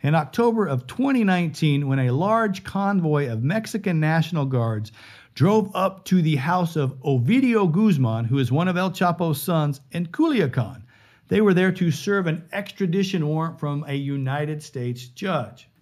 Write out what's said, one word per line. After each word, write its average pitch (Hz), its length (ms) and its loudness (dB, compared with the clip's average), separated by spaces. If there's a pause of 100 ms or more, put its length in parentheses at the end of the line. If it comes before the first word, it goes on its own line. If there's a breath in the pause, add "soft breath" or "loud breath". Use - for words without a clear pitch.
in 147 140 2
October 226 500 0
of 131 220 -4
twenty 262 340 0
nineteen, 156 640 2
when 135 140 0
a 127 100 2
large 202 540 0
convoy 165 640 0
of 113 140 -4
Mexican 190 560 -2
National 156 460 0
Guards 113 440 -2 (460 loud breath)
drove 214 400 2
up 190 300 -2
to 185 160 4
the 156 120 2
house 165 400 0
of 135 300 -2
Ovidio 196 640 2
Guzman, 139 560 2
who 135 160 0
is 120 100 0
one 160 160 2
of 180 100 0
El 180 140 0
Chapo's 170 500 0
sons, 151 400 0 (120)
in 170 140 -4
Culiacan. 170 760 0 (460 soft breath)
They 190 120 2
were 202 140 6
there 185 180 4
to 175 180 0
serve 196 360 -2
an 160 260 -4
extradition 190 720 -2
warrant 160 340 -4
from 147 260 -4
a 143 80 -8
United 139 680 -6
States 123 460 -8
judge. - 600 -6 (140)